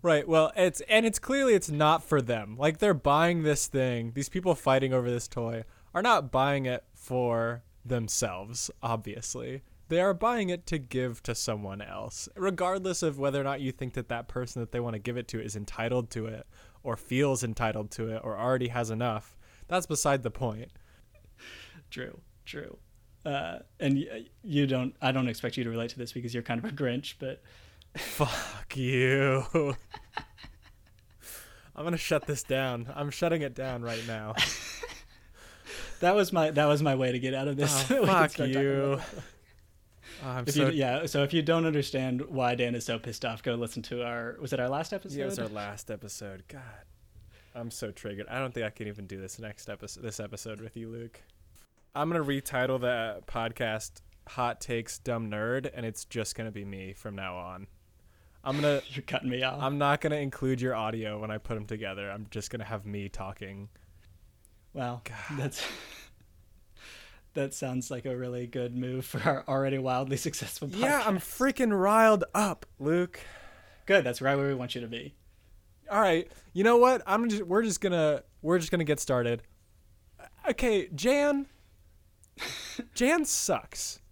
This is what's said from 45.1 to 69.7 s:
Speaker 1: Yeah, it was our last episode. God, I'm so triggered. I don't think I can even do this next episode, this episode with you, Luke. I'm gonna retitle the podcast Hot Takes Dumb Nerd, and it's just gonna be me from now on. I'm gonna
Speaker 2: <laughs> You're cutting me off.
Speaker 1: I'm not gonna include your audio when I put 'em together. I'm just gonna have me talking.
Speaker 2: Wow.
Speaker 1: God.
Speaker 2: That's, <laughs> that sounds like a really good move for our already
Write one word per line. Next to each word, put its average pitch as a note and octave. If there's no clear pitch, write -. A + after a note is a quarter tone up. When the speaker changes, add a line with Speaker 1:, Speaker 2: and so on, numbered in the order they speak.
Speaker 1:
Yeah, C#3
it -
was B2+
our A2+
last G#2
episode. G2+
God, C3+
I'm A#2
so A2
triggered. G2+
I A#2+
don't C3
think A#2
I G#2+
can G#2+
even G#2
do F#2+
this F#2+
next A2
episode, -
this A2
episode G#2
with A2+
you, A2+
Luke. A#2
I'm D3+
gonna E3+
retitle C3
the A2+
podcast A2+
Hot A#2+
Takes A#2
Dumb A2+
Nerd, A#2+
and A#2+
it's -
just -
gonna A2
be G2+
me F#2+
from G#2
now F#2+
on. F#2
I'm C#3
gonna C#3+
Speaker 2:
<laughs> -
You're C3
cutting C3
me B2+
off. C3
Speaker 1:
I'm C#3
not C#3+
gonna D3+
include C3
your B2+
audio A2
when G#2+
I G#2+
put A2+
'em G#2
together. G2+
I'm G#2
just G#2+
gonna A2
have G#2
me G2+
talking. G2
Speaker 2:
Wow. A#2+
Speaker 1:
God. C#3
Speaker 2:
That's, C3+
<laughs> -
that C#3
sounds B2+
like B2
a B2+
really B2
good B2
move B2+
for A#2+
our C#3
already C3+